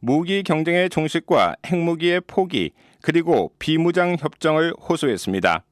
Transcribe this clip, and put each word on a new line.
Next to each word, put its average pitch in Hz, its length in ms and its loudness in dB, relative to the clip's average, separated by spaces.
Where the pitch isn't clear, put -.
무기 170 420 0
경쟁의 170 480 0
종식과 156 760 0
핵무기의 170 600 -2
포기, 143 460 -2
그리고 160 580 0
비무장 170 600 0
협정을 160 540 0
호소했습니다. 95 840 0